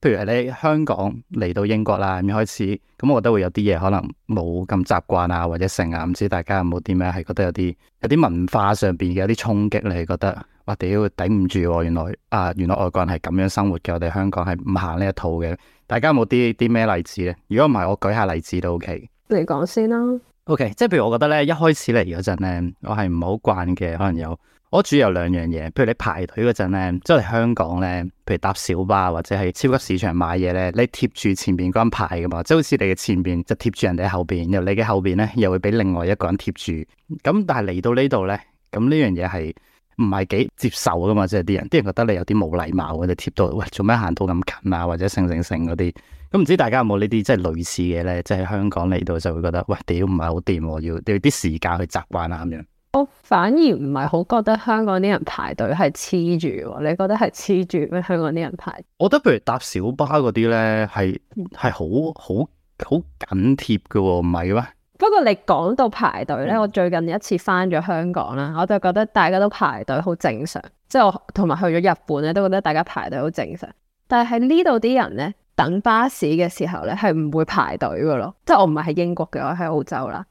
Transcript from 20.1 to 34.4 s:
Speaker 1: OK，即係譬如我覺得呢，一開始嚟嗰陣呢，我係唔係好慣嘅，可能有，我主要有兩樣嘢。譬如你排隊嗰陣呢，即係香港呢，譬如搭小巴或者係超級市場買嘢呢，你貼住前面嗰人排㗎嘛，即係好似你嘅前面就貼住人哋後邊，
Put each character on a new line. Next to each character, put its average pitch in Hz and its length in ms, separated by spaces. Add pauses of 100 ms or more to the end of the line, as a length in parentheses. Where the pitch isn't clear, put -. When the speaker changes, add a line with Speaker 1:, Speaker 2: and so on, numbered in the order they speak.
Speaker 1:
OK， 139 300
即 - 80
係 240 60
譬 180 80
如 113 120
我 - 80
覺 - 20
得 147 100
呢， 151 160
一 143 40
開 160 240
始 127 200
嚟 117 100
嗰 87 180
陣 95 200
呢， 87 300 (100)
我 98 140
係 104 120
唔 87 100
係 85 80
好 90 100
慣 92 400
嘅， 85 220
可 90 80
能 92 120
有， 82 220 (320)
我 196 120
主 143 140
要 127 120
有 92 40
兩 87 160
樣 85 180
嘢。 80 240
譬 - 120
如 - 20
你 110 80
排 90 320
隊 110 200
嗰 120 60
陣 107 180
呢， 92 220 (140)
即 - 80
係 110 180
香 117 240
港 87 240
呢， 92 80 (380)
譬 - 60
如 95 60
搭 95 160
小 92 300
巴 95 280
或 82 100
者 101 140
係 95 160
超 131 260
級 - 160
市 92 60
場 87 160
買 87 220
嘢 90 160
呢， 90 180
你 104 160
貼 - 260
住 101 200
前 95 200
面 90 180
嗰 95 80
人 113 100
排 104 160 (160)
㗎 87 80
嘛， 85 140
即 156 100
係 165 40
好 160 40
似 - 160
你 98 80
嘅 95 100
前 92 240
面 87 240
就 - 120
貼 - 160
住 - 160
人 87 100
哋 90 120
後 90 160
邊， 85 260